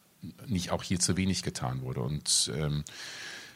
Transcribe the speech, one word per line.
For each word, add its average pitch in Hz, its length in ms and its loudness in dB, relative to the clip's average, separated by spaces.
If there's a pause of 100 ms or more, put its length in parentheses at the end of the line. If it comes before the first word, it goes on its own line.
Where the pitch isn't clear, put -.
(460)
nicht 90 240 0
auch 87 140 0
hier 90 160 0
zu 92 160 4
wenig 95 260 2
getan 65 400 -2
wurde. 64 200 -2
Und, - 540 2
ähm, 73 280 2 (720)